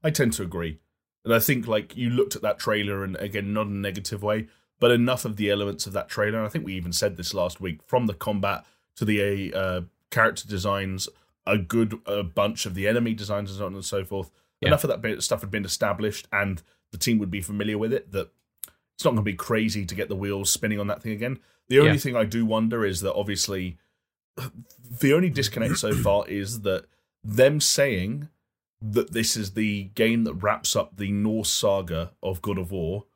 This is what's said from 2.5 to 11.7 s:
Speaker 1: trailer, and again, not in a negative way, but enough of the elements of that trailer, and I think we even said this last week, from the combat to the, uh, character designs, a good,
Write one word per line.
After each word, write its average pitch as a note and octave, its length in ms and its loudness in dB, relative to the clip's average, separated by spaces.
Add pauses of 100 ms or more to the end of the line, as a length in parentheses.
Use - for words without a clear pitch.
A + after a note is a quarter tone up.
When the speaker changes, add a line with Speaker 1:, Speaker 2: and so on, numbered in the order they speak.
Speaker 1:
trailer, G2+ 440 -2
and F#2+ 140 -6
again, G2+ 360 -4
not G#2+ 140 -2
in G2+ 60 -4
a - 20 -4
negative G2 480 -6
way, G#2+ 240 0 (360)
but A#2+ 80 8
enough A#2+ 320 4
of A2 140 -6
the G#2 120 2
elements G2+ 380 0
of F#2+ 60 -10
that - 160 -4
trailer, G#2+ 300 0
and A2 60 -2
I G#2+ 40 -6
think D3+ 160 -6
we F#2+ 80 -6
even F2 180 -6
said G2 240 0
this E2+ 180 -6
last F2 280 -2
week, F2 240 -6
from B2 200 0
the G2+ 80 0
combat G2+ 520 -2 (320)
to A2+ 80 -2
the, G2+ 480 0
uh, F#2 280 -2 (300)
character - 340 2
designs, G2 640 -2 (400)
a G#2 100 4
good, G#2+ 480 0